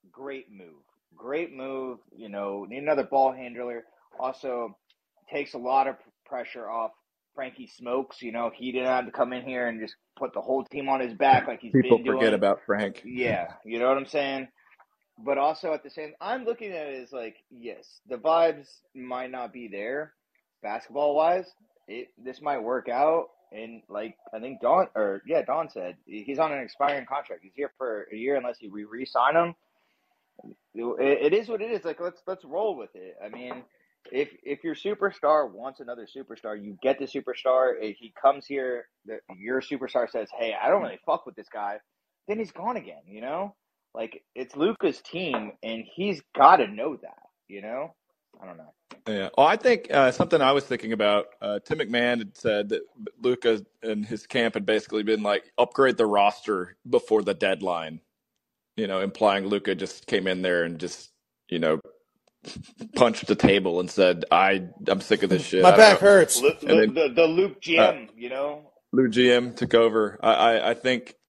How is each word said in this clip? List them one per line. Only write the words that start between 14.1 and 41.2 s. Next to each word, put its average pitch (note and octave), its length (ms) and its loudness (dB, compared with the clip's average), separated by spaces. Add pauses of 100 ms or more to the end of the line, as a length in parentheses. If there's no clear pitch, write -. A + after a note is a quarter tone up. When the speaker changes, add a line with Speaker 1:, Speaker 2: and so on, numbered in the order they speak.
Speaker 1:
But C3+ 200 -4
also D#3 360 -2
at D3 100 -8
the C#3+ 60 -20
same, D3+ 300 -16
I'm A#3+ 240 -8
looking A3+ 280 -8
at D#3 160 -10
it C3+ 160 -12
as, B2 100 -20
like, A2+ 240 -12 (120)
yes, A#2 600 -18
the B2 80 -8
vibes D#3 500 0 (260)
might B2+ 380 -12
not B2 220 -12
be A#2+ 160 -16
there A#2+ 440 -8 (480)
basketball C3+ 540 -4
wise. F3 300 2 (420)
It, A#2 300 -14
this B2+ 240 -14
might C#3+ 220 -4
work B2 260 -4
out. D3 380 0 (240)
And A2+ 360 -16
like, G#2 300 -12 (160)
I A2 60 -12
think B2 200 -14
Don, D#3+ 360 2
or G2+ 300 -2
yeah, D3 180 0
Don D3+ 260 -4
said, F2+ 260 -10 (100)
he's G#2+ 340 -10
on D#3 120 0
an C#3 80 -6
expiring C#3+ 460 -4
contract. C3 380 -10
He's F#2+ 120 -20
here C#3 220 -6
for A2 340 -8
a G#2+ 40 -14
year B2+ 200 -2
unless B2 260 -6
you G#2+ 100 -16
re-, G#2 120 -12
re-sign B2 540 -2
him. E3+ 180 0 (1160)
It, B2+ 540 0
it D#3+ 60 4
is G#3+ 140 0
what A3 140 -6
it A3+ 100 -6
is. G3 140 -6
Like, E3 160 -8
let's, F3 260 -10
let's F#3 160 -8
roll F3+ 320 -4
with A2 200 -16
it. F#2 280 -18
I G#2 60 -14
mean, B2 340 -14 (480)
if, C#3+ 180 -4 (140)
if C#3+ 220 -10
your D#3 100 -6
superstar D#3 720 -2
wants A2+ 300 -14
another A#2+ 340 -14
superstar, A2 480 -12
you G2+ 200 -14
get C3+ 180 0
the C#3 60 -8
superstar. C3 760 0
If G#2+ 180 -8
he A2+ 240 -20
comes C#3 240 2
here, B2+ 440 -6 (160)
the, G#2+ 140 -12 (180)
your A#2+ 240 -4
superstar B2 500 -4
says, A2 160 -6 (100)
"Hey, A#2 240 -4
I A#2 80 0
don't F#3+ 120 2
really A2 240 -10
fuck D#3+ 200 -4